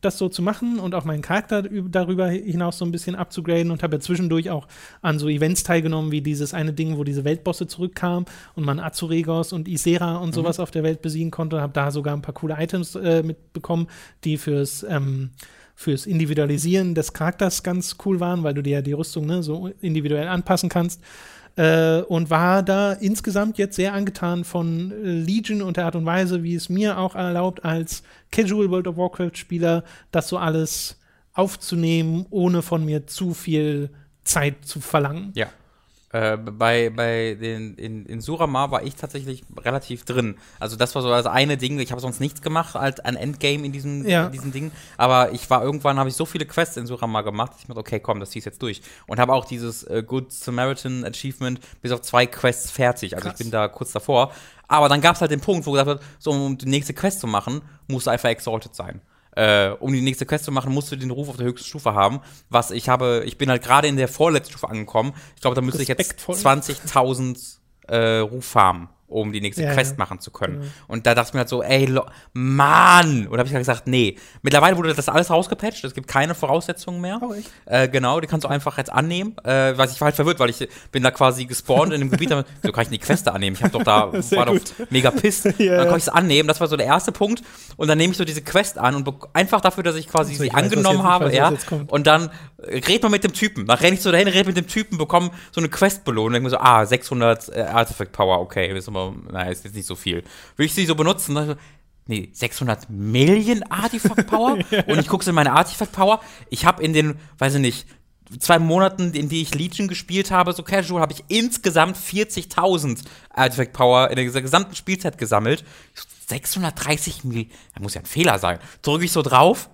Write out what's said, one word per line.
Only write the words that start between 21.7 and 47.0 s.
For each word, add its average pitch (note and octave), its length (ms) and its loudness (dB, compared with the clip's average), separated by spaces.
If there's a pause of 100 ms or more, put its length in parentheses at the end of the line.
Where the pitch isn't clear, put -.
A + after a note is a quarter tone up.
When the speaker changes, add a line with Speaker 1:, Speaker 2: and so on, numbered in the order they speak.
Speaker 1:
und E3 260 -2
war F3+ 320 4
da G3 320 0
insgesamt G#3 640 -2
jetzt G3 180 -2
sehr F#3+ 160 0
angetan G3 500 -4
von, E3+ 480 -4
äh, G3+ 40 -12
Legion G#3 680 -2
und F#3 160 -4
der F3+ 80 -2
Art E3 120 -2
und D#3+ 100 -2
Weise, F3+ 360 0
wie E3+ 120 -2
es E3+ 160 -6
mir G3+ 260 0
auch F#3 180 -4
erlaubt, F3+ 480 -4
als E3 400 -4 (280)
Casual G#3 400 2
World F#3 160 -2
of E3+ 100 -6
Warcraft-Spieler, E3+ 880 -2 (280)
das E3 160 -2
so F3+ 100 -4
alles D#3+ 600 -4 (360)
aufzunehmen, E3 960 -2
ohne F3+ 320 2
von E3 240 -2
mir D3+ 200 -4
zu F3 280 -6
viel D3+ 560 -2 (340)
Zeit C#3+ 400 0
zu - 160 -12
verlangen. D#3 540 -2
Speaker 2:
Ja. G#2+ 140 -4 (680)
Äh, A2 220 0
bei, A2+ 540 0
bei A2+ 500 -2
den, A2 360 -8
in, A2 280 -12
in A2+ 160 -12
Surama C#3 500 -2
war C3 120 -4
ich C#3 140 -10
tatsächlich C3+ 480 -12 (120)
relativ B2 480 -6
drin. A#2+ 300 -2 (260)
Also A2 160 -8
das A#2+ 180 -2
war C#3+ 60 -2
so B2+ 80 -2
das A#2+ 160 2
eine C3+ 320 2
Ding, C3+ 220 -4
ich B2 120 -6
habe B2 120 -8
sonst B2+ 180 -8
nichts C#3+ 220 -6
gemacht D#3+ 340 -4
als C3+ 240 -4
ein B2 160 -6
Endgame C#3+ 480 -4
in C#3 80 -8
diesem, C#3 340 -8
Speaker 1:
Ja. F3 200 2
Speaker 2:
in C3 60 -8
diesem C3+ 200 -10
Ding. D3 200 -10 (260)
Aber B2+ 340 4
ich - 160 -10
war, B2+ 160 4
irgendwann C#3+ 340 0
habe C3 120 0
ich B2+ 40 -10
so E3 120 -4
viele D#3 180 -6
Quests E3 320 -2
in A#2+ 100 -10
Surama A2+ 360 -4